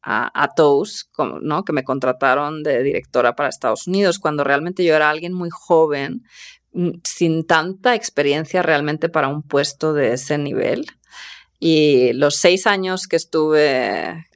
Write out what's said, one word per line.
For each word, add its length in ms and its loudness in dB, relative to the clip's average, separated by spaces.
a, 400 -4
a 120 -2
Toast, 580 2
como, 280 -6
¿no? 220 -4
Que 120 -6
me 100 -2
contrataron 760 0
de 200 0
directora 540 0
para 140 -2
Estados 360 -4
Unidos, 320 0
cuando 260 -2
realmente 380 0
yo 140 4
era 140 4
alguien 240 -6
muy 160 -6
joven, 720 0
mm, 200 -2
sin 420 0
tanta 480 0
experiencia 680 -2
realmente 480 -2
para 180 0
un 140 -6
puesto 500 -2
de 220 0
ese 240 -4
nivel. 480 -4
Y 540 4
los 220 2
seis 300 4
años 400 0
que 100 -2
estuve 1080 0